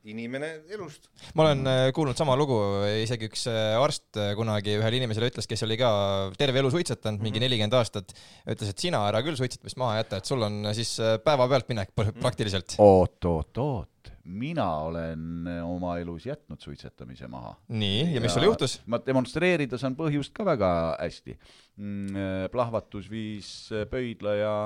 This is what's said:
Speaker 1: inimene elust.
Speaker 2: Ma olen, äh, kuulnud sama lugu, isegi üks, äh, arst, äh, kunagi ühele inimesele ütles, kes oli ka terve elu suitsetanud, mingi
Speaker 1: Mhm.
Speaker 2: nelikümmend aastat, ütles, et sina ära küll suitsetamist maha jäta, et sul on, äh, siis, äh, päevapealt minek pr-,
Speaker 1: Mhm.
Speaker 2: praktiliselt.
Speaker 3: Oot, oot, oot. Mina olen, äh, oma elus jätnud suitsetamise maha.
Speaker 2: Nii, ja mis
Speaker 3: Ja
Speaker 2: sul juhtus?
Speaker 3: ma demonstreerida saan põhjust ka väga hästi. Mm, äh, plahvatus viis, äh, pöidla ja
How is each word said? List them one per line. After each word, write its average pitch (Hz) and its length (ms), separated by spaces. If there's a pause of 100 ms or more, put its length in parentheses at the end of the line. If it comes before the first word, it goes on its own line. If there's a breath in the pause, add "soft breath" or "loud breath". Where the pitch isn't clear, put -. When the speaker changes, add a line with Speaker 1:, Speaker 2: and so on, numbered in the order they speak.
Speaker 1:
inimene 117 440 (200)
elust. 185 400 (200 loud breath)
Speaker 2:
Ma 160 160
olen, 143 200
äh, 131 180 (100)
kuulnud 139 260
sama 131 180
lugu, 135 200 (380)
isegi 110 340
üks, - 180
äh, 110 300
arst, 147 360
äh, 104 220
kunagi 107 420
ühele 113 240
inimesele 113 300
ütles, - 200
kes 110 140
oli 110 120
ka 123 140 (460)
terve 135 260
elu 131 100
suitsetanud, 110 480
mingi 107 180
Speaker 1:
Mhm. 123 80
Speaker 2:
nelikümmend 117 300
aastat, 107 380 (280 loud breath)
ütles, 110 280
et - 80
sina 151 280
ära 107 160
küll 151 140
suitsetamist - 400
maha 113 240
jäta, 104 180
et - 80
sul 131 160
on, 104 220
äh, 104 100
siis, 113 240
äh, 110 200
päevapealt 131 500
minek 107 260
pr-, 107 180
Speaker 1:
Mhm. - 80
Speaker 2:
praktiliselt. 98 580
Speaker 3:
Oot, 95 460
oot, 82 340
oot. 131 280 (380)
Mina 120 420 (120)
olen, 82 680
äh, 85 160
oma 87 360
elus 85 280
jätnud 123 340
suitsetamise 65 680
maha. 60 280 (100)
Speaker 2:
Nii, 110 480
ja 120 60
mis 117 100
Speaker 3:
Ja - 60
Speaker 2:
sul 131 80
juhtus? 202 400
Speaker 3:
ma 117 140
demonstreerida 135 800
saan 131 180
põhjust 147 360
ka 220 120
väga 90 560
hästi. 76 360 (400 soft breath)
Mm, 101 400
äh, 95 340
plahvatus 113 600
viis, 107 600
äh, 107 160
pöidla 113 500
ja 107 180 (120)